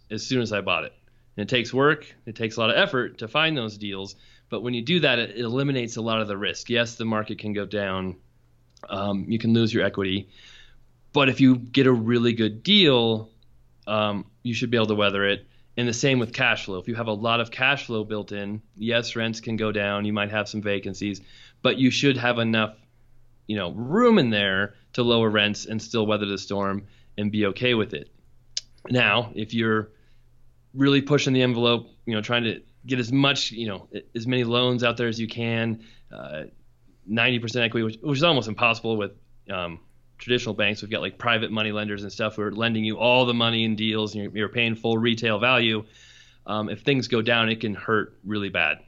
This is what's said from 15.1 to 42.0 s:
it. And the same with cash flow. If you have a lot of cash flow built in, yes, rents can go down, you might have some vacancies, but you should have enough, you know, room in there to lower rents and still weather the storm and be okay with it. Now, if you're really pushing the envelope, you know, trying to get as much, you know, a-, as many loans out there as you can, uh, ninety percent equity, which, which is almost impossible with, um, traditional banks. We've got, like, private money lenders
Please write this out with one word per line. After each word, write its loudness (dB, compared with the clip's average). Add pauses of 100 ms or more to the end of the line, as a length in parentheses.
it. 0 (280)
And 0
the -2
same 2
with -2
cash 0
flow. -6
If -10
you -4
have -6
a -2
lot 0
of -4
cash -2
flow -4
built -8
in, -8 (160)
yes, -2
rents -2
can -4
go 0
down, 0
you 0
might 0
have -2
some -6
vacancies, -4 (400)
but 2
you 6
should 2
have 2
enough, 0 (720)
you -4
know, -4
room 4
in 4
there 2 (180)
to 0
lower 4
rents 2
and -6
still -2
weather 0
the -2
storm -4 (280)
and -2
be 2
okay 0
with 0
it. -10 (800)
Now, 2
if -8
you're 0 (840)
really 4
pushing 2
the 4
envelope, 2 (180)
you -2
know, 0
trying 0
to -4 (240)
get 0
as -2
much, 2
you -6
know, -8
a-, -10 (140)
as -6
many 0
loans 0
out 2
there 0
as -4
you -4
can, -4 (280)
uh, -12 (640)
ninety 0
percent -2
equity, 0
which, -6
which -2
is 2
almost 4
impossible 0
with, -4 (380)
um, -6 (380)
traditional -2
banks. 0
We've -10
got, -4
like, -8
private 0
money -2
lenders -6